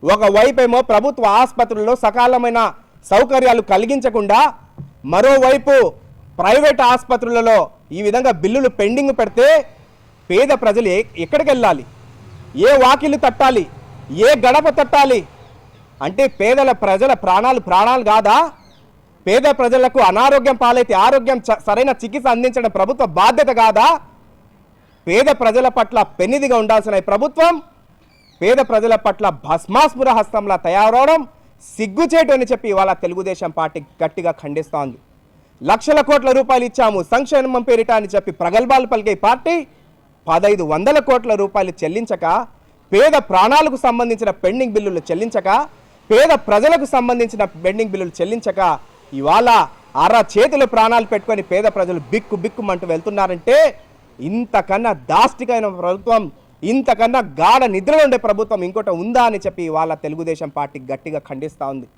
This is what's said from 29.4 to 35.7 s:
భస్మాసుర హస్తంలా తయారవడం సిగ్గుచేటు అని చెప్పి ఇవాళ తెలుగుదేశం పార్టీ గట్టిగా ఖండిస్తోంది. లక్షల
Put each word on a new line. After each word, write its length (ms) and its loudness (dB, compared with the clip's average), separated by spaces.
భస్మాసుర 640 0
హస్తంలా 380 -2
తయారవడం 520 2
సిగ్గుచేటు 600 0
అని 160 -2
చెప్పి 220 -6
ఇవాళ 160 0
తెలుగుదేశం 540 -6
పార్టీ 240 -6
గట్టిగా 380 -6
ఖండిస్తోంది. 540 -8
లక్షల 400 0